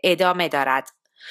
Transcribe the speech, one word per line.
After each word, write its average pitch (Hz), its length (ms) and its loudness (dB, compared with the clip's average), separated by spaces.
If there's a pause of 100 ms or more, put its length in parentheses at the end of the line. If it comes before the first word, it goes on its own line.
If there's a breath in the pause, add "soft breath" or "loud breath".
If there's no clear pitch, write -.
ادامه 180 440 0
دارد. 135 400 -2 (440 loud breath)